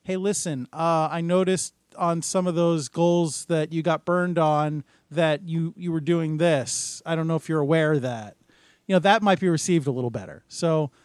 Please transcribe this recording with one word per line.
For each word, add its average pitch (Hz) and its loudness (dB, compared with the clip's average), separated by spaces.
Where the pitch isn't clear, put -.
"Hey, 185 -4
listen, 185 -4
uh, 160 0
I 170 -4
noticed 180 0
on 170 0
some 185 -2
of 180 -2
those 165 2
goals 170 0
that 156 -2
you 160 -4
got 156 0
burned 175 0
on 151 0
that 156 0
you, 165 -4
you 175 -6
were 160 -2
doing 156 0
this. 156 0
I 165 -2
don't 160 -2
know 165 0
if - -6
you're 160 0
aware 156 2
of 143 2
that." 113 -8
You 196 0
know, 180 6
that 202 4
might 196 4
be 185 2
received 165 2
a 143 0
little 123 -2
better. 92 -10
So 156 0